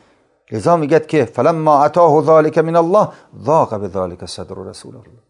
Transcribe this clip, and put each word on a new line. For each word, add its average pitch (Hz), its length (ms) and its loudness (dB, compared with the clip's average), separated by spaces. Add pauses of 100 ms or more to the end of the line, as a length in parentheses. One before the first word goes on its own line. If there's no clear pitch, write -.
(520)
لذا 117 260 0
میگد 151 300 0
که 147 180 0
فلما 151 580 0
اتاه 151 400 2
ذلک 156 340 2
من 165 180 0
الله 170 320 2 (360)
ضاق 135 320 0
بذلک 92 500 -8
صدر 95 300 -14
رسول 95 400 -18
الله. 110 340 -20